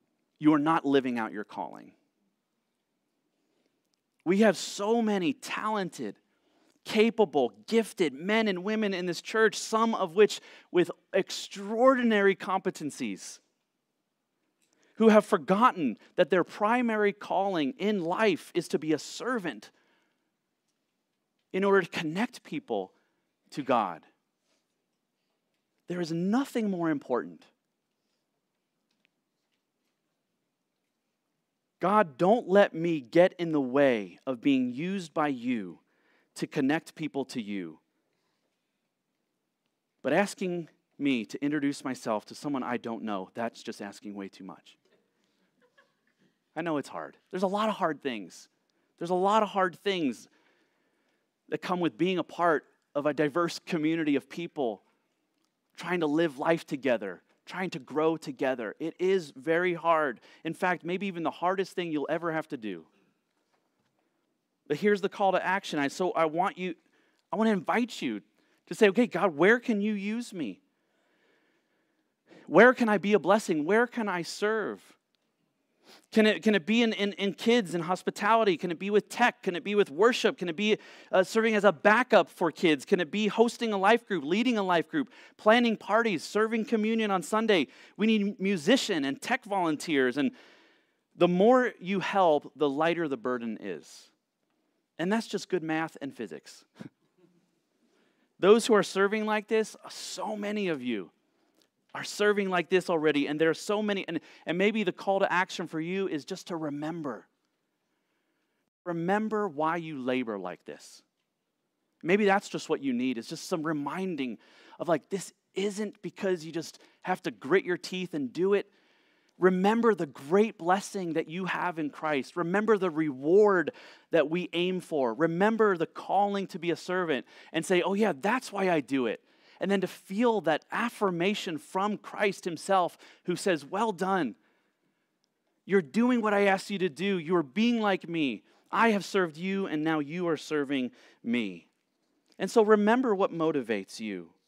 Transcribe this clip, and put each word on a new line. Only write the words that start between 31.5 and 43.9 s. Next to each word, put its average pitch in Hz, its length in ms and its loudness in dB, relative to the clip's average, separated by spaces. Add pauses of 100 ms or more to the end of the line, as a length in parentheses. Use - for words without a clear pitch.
God, 185 380 2
don't 196 300 4
let 196 280 6
me 165 240 -2
get 170 400 4
in 170 140 -2
the 147 80 2
way 123 680 2
of 127 120 -4
being 131 320 2
used 175 440 -6
by 151 140 0
you 117 500 -6 (560)
to - 100 -8
connect 147 480 -2
people 139 320 -8
to 123 160 -8
you. 98 380 -8 (2250)
But 131 100 0
asking 175 560 -2 (300)
me 135 260 -2
to - 180 -12
introduce 143 400 -4
myself 120 420 -6
to 117 100 -18
someone 143 260 -6
I 120 160 -4
don't 113 240 -8
know, 98 320 -8
that's 117 300 -8
just 113 180 -12
asking 101 320 -14